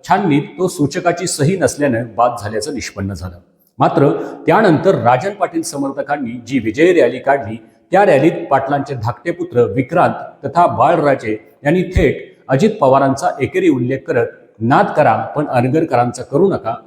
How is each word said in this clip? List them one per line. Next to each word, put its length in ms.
छाननीत 340
तो 260
सूचकाची 600
सही 300
नसल्यानं 460
बाद 140
झाल्याचं 320
निष्पन्न 400
झालं. 260
मात्र 320
त्यानंतर 480
राजन 360
पाटील 300
समर्थकांनी 880
जी 120
विजय 420
रॅली 180
काढली, 360
त्या 140
रॅलीत 460
पाटलांचे 440
धाकटे 360
पुत्र 320
विक्रांत 840
तथा 200
बाळराजे 920
यांनी 180
थेट 540
अजित 200
पवारांचा 480
एकेरी 280
उल्लेख 300
करत, 280
"नाद 260
करा 200
पण 320
अनगरकरांचा 760
करू 300
नका," 220